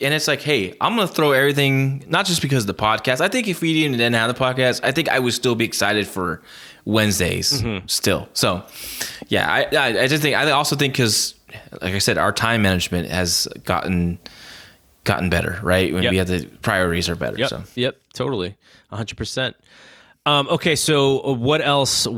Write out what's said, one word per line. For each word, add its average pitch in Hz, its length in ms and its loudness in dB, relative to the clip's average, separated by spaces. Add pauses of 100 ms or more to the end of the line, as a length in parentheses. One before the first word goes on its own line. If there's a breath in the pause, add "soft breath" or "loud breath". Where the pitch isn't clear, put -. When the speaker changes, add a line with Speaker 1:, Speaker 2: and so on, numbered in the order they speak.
Speaker 1:
and 139 120 0
it's 151 140 -2
like, 143 140 0
hey, 113 400 -2
I'm 196 160 0
gonna 196 100 2
throw 151 240 2
everything, 135 800 2
not 180 160 0
just 175 160 0
because 135 220 2
of 101 40 -6
the 95 60 -2 (100)
podcast. 113 380 2
I 185 80 2
think 240 180 -2
if 180 140 -4
we 165 120 0
didn't, 151 240 2
didn't 117 180 2
have 113 200 2
the - 20 -14
podcast, 127 460 0
I 135 80 0
think 143 160 -2
I 131 120 2
would 123 140 0
still 123 220 0
be 113 80 0
excited 101 420 0
for 87 360 -4 (420 loud breath)
Wednesdays 101 800 0
Speaker 2:
Mm-hmm. 104 240 -6
Speaker 1:
still. - 460 -2
So, 95 300 -2 (640 loud breath)
yeah, 87 240 0
I, 123 120 2 (120)
I, 120 280 0
I 135 40 2
just 147 140 0
think, 139 140 2
I 139 160 2
also 143 240 0
think 139 200 0
'cause, 117 380 0 (480 loud breath)
like 92 140 -2
I - 20 -2
said, 92 220 0
our 95 120 2
time 113 300 0
management 90 480 0
has 87 380 0 (160)
gotten, 87 560 0 (840 loud breath)
gotten 87 280 0
better, 85 320 0
right? 90 280 2
When 92 120 0
Speaker 2:
Yep. - 80 2
Speaker 1:
we 95 60 2
have 92 100 0
the 90 180 -2 (160)
priorities 90 480 0
are 85 60 -4
better. 65 240 -4
Speaker 2:
Yep. 123 100 0
Speaker 1:
So. - 140 -8 (100)
Speaker 2:
Yep. 120 240 -2 (160)
Totally. 110 420 -4 (360 soft breath)
A 101 60 -10
hundred 110 200 -8
percent. 120 380 -6 (720 loud breath)
Um, 143 220 4
okay. 165 260 2
So, 139 500 4
uh, 139 80 0
what 135 320 2
else? 143 400 2
Wh-, - 120 -2